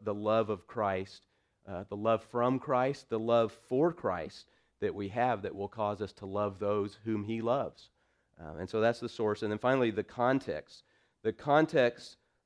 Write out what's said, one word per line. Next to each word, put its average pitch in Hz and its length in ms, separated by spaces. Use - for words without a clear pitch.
the 107 120
love 107 360
of 98 160
Christ, 95 600
uh, 98 200
the 104 80
love 110 280
from 123 340
Christ, 135 500
the 113 100
love 113 340
for 156 240
Christ 90 540
that 98 140
we 101 160
have 120 320
that 92 120
will 98 140
cause 104 320
us 98 140
to 104 120
love 98 320
those 104 460
whom 110 200
he 113 160
loves. 117 500
Um, 80 180
and 90 100
so 110 120
that's 117 200
the 117 80
source. 107 340
And 104 80
then 107 80
finally, 123 320
the 101 120
context. 120 800
The 113 100
context 147 840